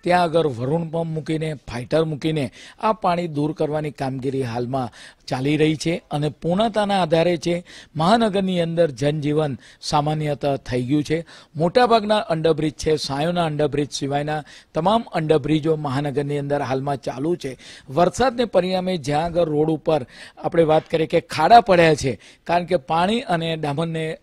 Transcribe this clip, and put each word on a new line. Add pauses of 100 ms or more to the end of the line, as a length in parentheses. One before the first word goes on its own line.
ત્યાં
આગળ
વરુણ
પંપ
મૂકીને,
ફાઇટર
મૂકીને (280)
આ
પાણી
દૂર
કરવાની
કામગીરી
હાલમાં (380)
ચાલી
રહી
છે
અને
પૂર્ણતાના
આધારે
છે. (300)
મહાનગરની
અંદર
જનજીવન (240)
સામાન્યતઃ
થઈ
ગયું
છે. (300)
મોટાભાગના
અંડરબ્રિજ
છે,
સાયોના
અંડરબ્રિજ
સિવાયના (300)
તમામ (100)
અંડરબ્રિજો
મહાનગરની
અંદર
હાલમાં
ચાલુ
છે. (320)
વરસાદને
પરિણામે
જ્યાં
આગળ
રોડ
ઉપર (320)
આપણે
વાત
કરીએ
કે
ખાડા
પડ્યા
છે, (280)
કારણ
કે
પાણી
અને
ડામરને